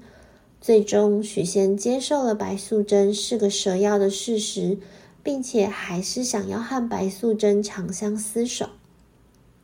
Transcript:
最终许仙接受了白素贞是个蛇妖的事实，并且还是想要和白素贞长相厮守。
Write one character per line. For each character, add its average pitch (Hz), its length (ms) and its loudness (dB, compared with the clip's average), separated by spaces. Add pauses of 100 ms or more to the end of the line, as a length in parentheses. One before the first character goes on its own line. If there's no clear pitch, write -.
(600)
最 220 220 6
终 208 400 4
许 - 200 -4
仙 196 320 2
接 240 240 -2
受 277 240 0
了 233 120 2
白 196 220 -4
素 214 260 -2
贞 202 320 4
是 220 240 -4
个 208 100 2
蛇 202 280 0
妖 208 200 4
的 196 140 4
事 220 280 -2
实， 196 380 -2 (460)
并 277 200 -4
且 214 240 0
还 185 360 -6
是 247 200 -6
想 214 280 -4
要 196 80 -4
和 240 280 -4
白 196 220 -2
素 220 240 -2
贞 208 300 2
长 185 280 -8
相 208 240 -4
厮 226 300 -4
守。 247 240 -6 (960)